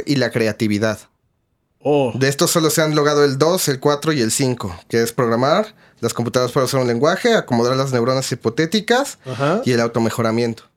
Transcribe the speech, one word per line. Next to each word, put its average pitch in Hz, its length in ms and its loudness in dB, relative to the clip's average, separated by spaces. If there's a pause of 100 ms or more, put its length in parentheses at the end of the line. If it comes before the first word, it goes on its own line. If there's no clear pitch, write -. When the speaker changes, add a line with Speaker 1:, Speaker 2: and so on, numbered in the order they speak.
Speaker 1:
y 143 100 0
la 120 160 0
creatividad. 107 680 0 (800)
Speaker 2:
Oh. 139 360 0
Speaker 1:
De 131 140 2
estos 160 220 0
solo 160 180 2
se 156 120 0
han 156 140 0
logrado 147 300 4
el 139 120 0
dos, 165 300 2
el 131 140 -2
cuatro 147 320 0
y 143 80 0
el 110 100 0
cinco, 123 420 -2 (140)
que 117 160 0
es 117 80 -2
programar 135 640 0 (240)
las 117 140 -4
computadoras 120 400 0
para 135 120 2
usar 131 140 -2
un 127 80 0
lenguaje, 156 460 0
acomodar 127 420 0
las 135 160 -2
neuronas 127 400 0
hipotéticas 202 920 -2
Speaker 2:
Ajá. 143 400 -2
Speaker 1:
y 127 80 2
el 117 80 2
automejoramiento. 117 840 -2 (140)